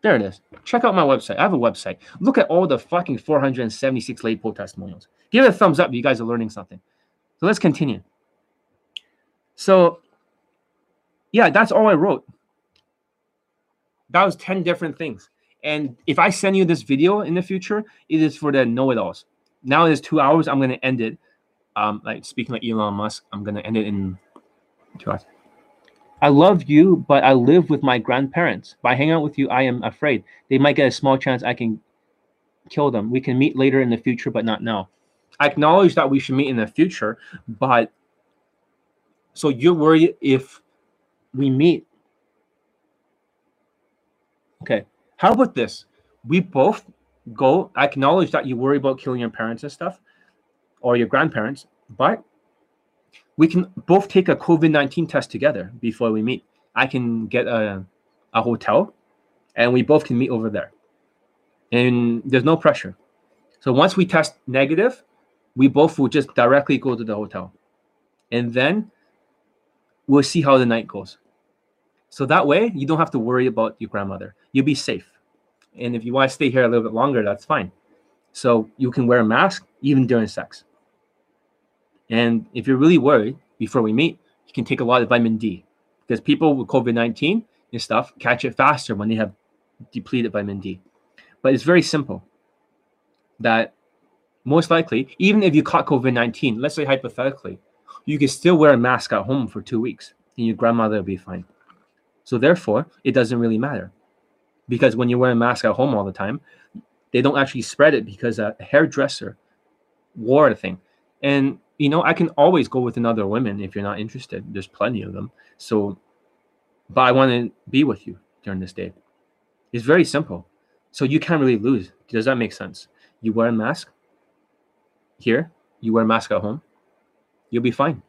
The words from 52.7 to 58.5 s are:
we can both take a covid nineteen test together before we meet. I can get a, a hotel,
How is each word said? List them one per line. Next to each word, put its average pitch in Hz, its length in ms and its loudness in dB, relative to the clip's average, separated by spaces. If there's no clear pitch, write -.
we 160 100 6
can 180 240 -2
both 196 220 2
take 185 200 2
a 147 80 2
covid 165 340 2
nineteen 151 360 0
test 143 240 -4
together 101 500 -4
before 113 320 -2
we 110 100 -2
meet. 123 220 -6
I 127 120 0
can 117 420 -4
get 123 180 -2
a, 107 360 -4
a 117 80 0
hotel, 120 500 0